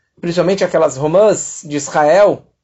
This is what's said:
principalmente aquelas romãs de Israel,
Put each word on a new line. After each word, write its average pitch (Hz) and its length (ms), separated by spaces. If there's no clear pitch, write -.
principalmente 180 440
aquelas 160 320
romãs 160 680
de 147 120
Israel, 156 680